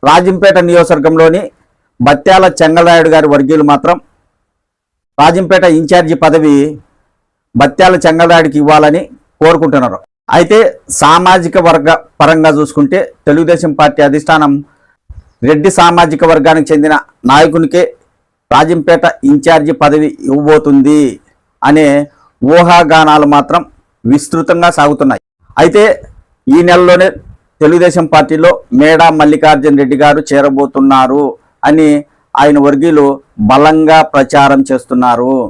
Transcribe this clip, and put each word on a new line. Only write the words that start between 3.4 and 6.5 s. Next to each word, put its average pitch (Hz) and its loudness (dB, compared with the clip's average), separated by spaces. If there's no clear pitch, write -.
మాత్రం 156 -2
రాజంపేట 175 0
ఇన్ఛార్జి 165 -2
పదవి 156 2